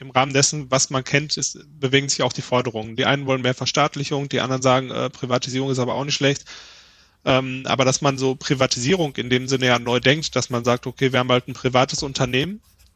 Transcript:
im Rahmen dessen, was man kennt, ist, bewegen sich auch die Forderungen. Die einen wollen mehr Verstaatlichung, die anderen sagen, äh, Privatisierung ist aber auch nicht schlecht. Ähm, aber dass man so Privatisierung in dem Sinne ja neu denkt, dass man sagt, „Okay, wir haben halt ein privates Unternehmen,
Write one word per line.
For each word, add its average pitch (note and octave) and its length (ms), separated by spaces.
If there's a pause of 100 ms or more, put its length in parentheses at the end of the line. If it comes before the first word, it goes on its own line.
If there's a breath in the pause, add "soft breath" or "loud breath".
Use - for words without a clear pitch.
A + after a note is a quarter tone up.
im C3+ 100
Rahmen C3 220
dessen, C#3 380
was C3+ 200
man C3 140
kennt, D3 320
ist, - 220 (200)
bewegen C#3 300
sich - 140
auch B2+ 100
die - 100
Forderungen. A2+ 540
Die C3 80
einen C#3 220
wollen C3 160
mehr B2+ 120
Verstaatlichung, C#3+ 760
die C3 120
anderen B2+ 220
sagen, B2+ 280
äh, B2 200
Privatisierung B2+ 600
ist B2+ 80
aber B2 160
auch C3+ 100
nicht D3 120
schlecht. C#3 280 (800 loud breath)
Ähm, C3 420
aber C3 180
dass C3 160
man C#3 180
so C3 160
Privatisierung C3+ 800
in B2 160
dem B2+ 160
Sinne C3 200
ja B2 120
neu A#2+ 220
denkt, D3 340
dass B2 160
man A#2+ 140
sagt, B2 240
„Okay, C3 240
wir B2+ 80
haben B2+ 100
halt B2 160
ein C3 80
privates B2+ 480
Unternehmen, C#3 580 (360)